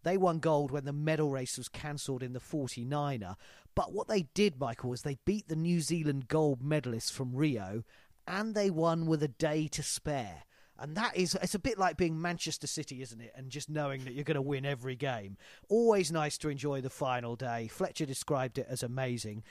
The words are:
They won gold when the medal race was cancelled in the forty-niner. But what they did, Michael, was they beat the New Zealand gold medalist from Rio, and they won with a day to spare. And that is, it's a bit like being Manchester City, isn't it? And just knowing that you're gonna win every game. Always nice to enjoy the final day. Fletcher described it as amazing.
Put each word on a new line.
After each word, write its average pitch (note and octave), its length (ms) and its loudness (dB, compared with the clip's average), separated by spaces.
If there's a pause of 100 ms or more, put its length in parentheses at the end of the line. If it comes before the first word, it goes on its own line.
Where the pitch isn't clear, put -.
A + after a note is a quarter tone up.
They F3+ 140 4
won F3 200 6
gold D3 320 4
when C3+ 160 -4
the C#3+ 80 -4
medal D#3 360 2
race C3 280 -2
was B2+ 100 -8
cancelled C#3+ 540 -6
in B2+ 120 -6
the B2+ 60 -6
forty-niner. C3 960 -2 (380)
But - 200 0
what - 160 -4
they G#3 140 2 (100)
did, F#3 260 4
Michael, B2 300 -2
was B2+ 140 -4
they C#3+ 200 -4
beat G#3 240 0
the D#3 80 -2
New E3+ 240 4
Zealand D3 480 0
gold D3 340 4
medalist C3+ 480 0
from B2+ 260 -4
Rio, A2+ 480 0 (440)
and G#3 260 -2
they G3+ 160 4
won E3 380 4
with D#3+ 160 4
a D3+ 40 4
day D#3 420 0
to - 120 -4
spare. A#2 600 -4 (360)
And D3+ 160 -8
that A3+ 200 0
is, F#3 280 2
it's F3+ 100 0
a G#3 60 0
bit A3+ 180 -2
like F#3 180 4
being D#3+ 240 2
Manchester E3 460 -4
City, C3+ 380 -6
isn't A2+ 180 -14
it? A2+ 140 -16
And C3 160 -12
just C#3+ 180 -8
knowing C#3+ 340 -2
that B2+ 120 -8
you're D3 80 -4
gonna D3 180 2
win C#3 240 -2
every C3 300 -4
game. A#2 420 -4 (320)
Always G#3 420 6
nice D#3 280 0
to D#3 100 -2
enjoy C#3 320 -2
the B2+ 80 -4
final B2 460 -2
day. A#2 320 -4
Fletcher D#3+ 400 -2
described C3 500 -2
it C3+ 100 -2
as B2+ 140 -4
amazing. A#2+ 680 -2